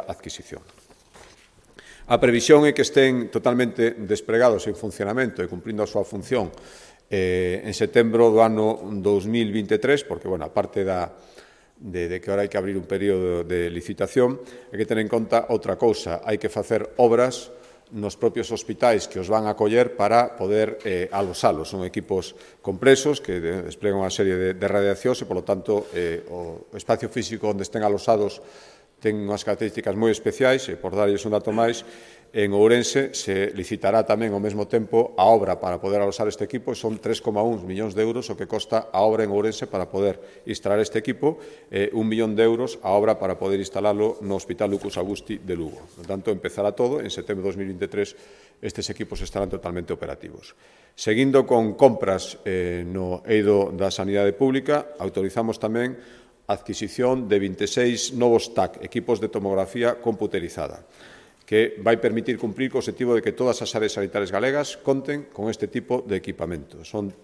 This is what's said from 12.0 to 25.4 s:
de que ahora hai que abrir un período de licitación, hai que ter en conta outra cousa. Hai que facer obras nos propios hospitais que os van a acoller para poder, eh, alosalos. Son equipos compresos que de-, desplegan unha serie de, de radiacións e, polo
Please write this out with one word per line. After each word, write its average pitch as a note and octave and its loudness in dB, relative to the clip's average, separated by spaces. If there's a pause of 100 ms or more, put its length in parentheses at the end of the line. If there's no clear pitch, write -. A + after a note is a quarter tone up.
de F2+ -6
que F2+ -10
ahora G2+ 0
hai G2+ -4
que G#2 -2
abrir F#2+ -4
un F2+ -6
período F#2 0
de E2+ -2
licitación, G#2 0 (320)
hai - -8
que - 0
ter A2 -2
en A2 0
conta A2+ 0
outra G2 -2
cousa. G#2 0
Hai G#2+ -2
que G#2+ -2
facer - -4
obras B2 4 (400)
nos G#2 -6
propios A#2 -2
hospitais A2+ 0
que - -8
os F2+ -6
van A2 2
a G#2 0
acoller A#2 2
para A2+ 4
poder, G#2 0
eh, F#2 -2
alosalos. F#2 0
Son F#2 -6
equipos F#2 -4 (260)
compresos C3+ 4
que F2+ -4
de-, E2+ -2
desplegan G2 -2
unha F#2 -2
serie F#2+ 0
de, F#2 0 (100)
de G2 -2
radiacións G2+ 0
e, - -8
polo F#2 -4